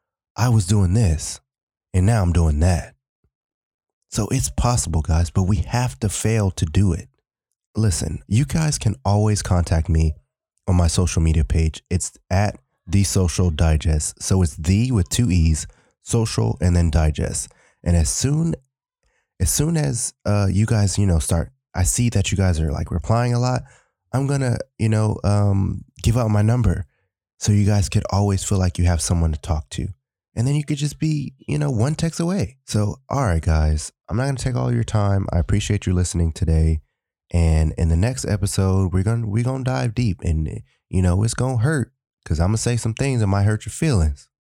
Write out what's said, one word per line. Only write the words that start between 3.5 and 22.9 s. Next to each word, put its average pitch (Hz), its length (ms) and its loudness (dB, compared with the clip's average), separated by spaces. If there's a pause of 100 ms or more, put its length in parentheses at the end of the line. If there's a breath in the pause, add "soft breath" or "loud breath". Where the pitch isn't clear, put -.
So 104 180 -4
it's - 220 -2
possible, 85 500 0
guys, 80 300 0
but 95 120 2
we 92 140 0
have 123 440 -4
to 104 80 0
fail 107 420 0
to - 140 -4
do 92 280 2
it. - 160 -8 (680)
Listen, 82 520 -2
you 123 180 2
guys 147 320 -2
can - 260 -2
always 104 380 2
contact 85 480 0
me 80 240 2 (540)
on 95 80 2
my 87 100 4
social 85 380 0
media 80 200 2
page. 80 460 -2
It's - 240 -4 (160)
at 101 300 0 (260)
The 98 180 2
Social 90 460 0
Digest. 78 720 0
So 95 220 0
it's 82 120 -2
the 98 360 0
with 101 180 0
two 120 220 0
E's, 82 340 2 (380 soft breath)
social, 110 580 -2
and 87 140 2
then 85 160 2
digest. - 600 -2 (320 soft breath)
And 85 140 2
as 78 120 2
soon, 156 440 -2 (840)
as 92 100 0
soon 160 260 -2
as, 143 380 -4 (100)
uh, 104 280 0
you 104 160 2
guys, 101 320 0
you 101 80 2
know, 87 100 2
start, 80 340 -2 (220)
I 92 100 -2
see 120 260 0
that 101 220 0
you 85 60 -4
guys 92 220 2
are, 78 120 0
like, 76 200 -6